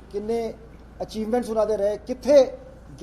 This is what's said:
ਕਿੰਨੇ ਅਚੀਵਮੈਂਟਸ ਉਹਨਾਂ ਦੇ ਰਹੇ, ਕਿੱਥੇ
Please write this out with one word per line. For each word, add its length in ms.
ਕਿੰਨੇ 420
ਅਚੀਵਮੈਂਟਸ 480
ਉਹਨਾਂ 160
ਦੇ 120
ਰਹੇ, 200
ਕਿੱਥੇ 600